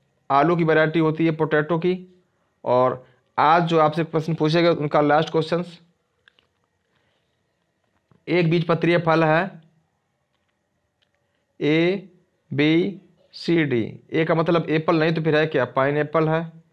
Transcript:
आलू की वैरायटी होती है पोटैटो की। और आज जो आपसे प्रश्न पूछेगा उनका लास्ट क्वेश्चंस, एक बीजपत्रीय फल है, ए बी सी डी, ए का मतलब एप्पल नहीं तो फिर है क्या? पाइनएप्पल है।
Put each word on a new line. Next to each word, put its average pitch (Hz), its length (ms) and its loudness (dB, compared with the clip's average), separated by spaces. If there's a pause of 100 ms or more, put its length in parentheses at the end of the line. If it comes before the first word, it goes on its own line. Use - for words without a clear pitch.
(300)
आलू 151 260 2
की 170 80 0
वैरायटी 156 340 2
होती 156 280 0
है 160 60 0
पोटैटो 156 460 -2
की। 180 180 -2 (680)
और 127 400 0 (340)
आज 160 300 4
जो 165 100 0
आपसे 156 260 2
प्रश्न 160 300 -4
पूछेगा 165 380 2
उनका 151 280 0
लास्ट 147 300 2
क्वेश्चंस, 170 480 -4 (2500)
एक 170 220 2
बीजपत्रीय 170 480 0
फल 165 260 2
है, 160 380 -2 (2000)
ए 170 480 0 (420)
बी 160 500 0 (340)
सी 165 300 -2
डी, 127 180 -2 (300)
ए 160 120 0
का 165 100 0
मतलब 165 360 0
एप्पल 160 280 0
नहीं 160 160 0
तो 160 80 -4
फिर 156 140 0
है 156 100 0
क्या? 147 200 -2
पाइनएप्पल 147 600 -2
है। 160 140 -2 (300)